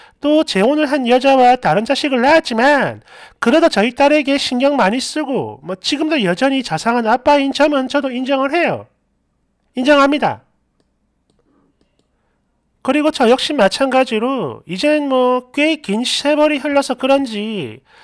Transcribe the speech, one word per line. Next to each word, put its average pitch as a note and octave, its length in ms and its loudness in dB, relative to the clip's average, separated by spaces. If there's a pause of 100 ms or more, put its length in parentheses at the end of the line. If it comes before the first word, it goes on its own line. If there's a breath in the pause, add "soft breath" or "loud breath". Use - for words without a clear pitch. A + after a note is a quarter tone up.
(200 soft breath)
또 D4+ 240 2
재혼을 D4 440 0
한 B3+ 200 -2
여자와 B3+ 500 4
다른 G3+ 280 0
자식을 C4 360 -2
낳았지만 B3+ 800 2 (360 loud breath)
그래도 D#4 320 2
저희 A3+ 240 -2
딸에게 C#4+ 460 2
신경 C4+ 360 0
많이 A3+ 240 0
쓰고 A3+ 600 -6
뭐, E3+ 140 -10
지금도 D4+ 480 -2
여전히 C4 400 0
자상한 A#3 420 -2
아빠인 C4+ 460 2
점은 C#4 360 0
저도 C#4 220 -4
인정을 C4+ 460 -2
해요. G3 320 -2 (880)
인정합니다. C#4 680 0 (2500)
그리고 D4 300 0
저 A#3+ 180 2
역시 B3+ 240 0
마찬가지로 B3 1120 -2
이젠 D4 440 -2
뭐, B3 420 0
꽤 D4+ 300 0
긴 G#3+ 220 -4
세월이 D4 540 0
흘러서 C#4 380 -2
그런지 A3 840 -4 (220 soft breath)